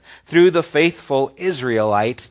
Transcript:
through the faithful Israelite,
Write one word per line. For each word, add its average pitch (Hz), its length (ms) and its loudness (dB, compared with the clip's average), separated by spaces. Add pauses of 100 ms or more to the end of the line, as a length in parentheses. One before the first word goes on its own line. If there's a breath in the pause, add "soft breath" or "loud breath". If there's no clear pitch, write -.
(260 loud breath)
through 175 260 4
the 165 100 -2
faithful 147 760 -2
Israelite, 120 920 -4